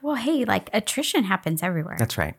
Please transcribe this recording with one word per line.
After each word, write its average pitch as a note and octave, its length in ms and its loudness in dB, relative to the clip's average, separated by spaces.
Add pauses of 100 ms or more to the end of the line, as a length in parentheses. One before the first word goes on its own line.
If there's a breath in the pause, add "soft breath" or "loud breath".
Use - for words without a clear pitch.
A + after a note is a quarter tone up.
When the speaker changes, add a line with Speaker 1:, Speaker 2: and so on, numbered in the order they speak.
Speaker 1:
Well, D4 120 -2
hey, B3+ 300 0
like, G3+ 280 0
attrition D#4 500 0
happens F#3 400 0
everywhere. E3+ 340 -2
Speaker 2:
That's - 220 2
right. D#2 200 0